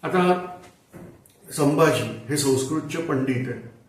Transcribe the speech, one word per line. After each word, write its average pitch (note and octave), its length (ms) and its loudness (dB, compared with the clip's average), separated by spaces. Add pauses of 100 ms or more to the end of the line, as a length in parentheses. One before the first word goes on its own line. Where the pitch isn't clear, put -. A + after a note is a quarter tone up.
आता F3+ 420 2 (1120)
संभाजी D3 720 2
हे D3 80 0
संस्कृतचे C#3+ 600 0
पंडित C3 380 0
आहेत A#2+ 280 -6 (260)